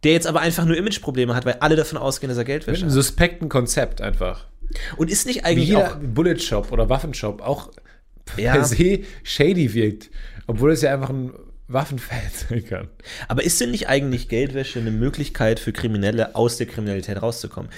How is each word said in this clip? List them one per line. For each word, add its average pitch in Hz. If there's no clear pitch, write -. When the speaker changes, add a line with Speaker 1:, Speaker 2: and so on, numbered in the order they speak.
Speaker 1:
der 151
jetzt 170
aber 156
einfach 170
nur 165
Imageprobleme 139
hat, 123
weil 123
alle 156
davon 151
ausgehen, 131
dass 123
er 120
Geldwäsche 139
Speaker 2:
Mit 180
einem 170
Speaker 1:
hat. 139
Speaker 2:
suspekten 170
Konzept 123
einfach. 92
Speaker 1:
Und 165
ist 208
nicht 254
Speaker 2:
Wie -
Speaker 1:
eigentlich -
Speaker 2:
jeder 196
Speaker 1:
auch 160
Speaker 2:
Bullet-Shop 131
oder 110
Waffenshop 127
auch 127
Speaker 1:
Ja. 117
Speaker 2:
per 143
se 175
shady 151
wirkt, 107
obwohl 120
es 160
ja 139
einfach 135
ein 127
Waffenfan 131
<laughs> -
sein 117
kann. 92
Speaker 1:
Aber -
ist -
denn 123
nicht 120
eigentlich 135
Geldwäsche 131
eine 113
Möglichkeit 113
für -
Kriminelle, 110
aus 117
der 120
Kriminalität 98
rauszukommen? -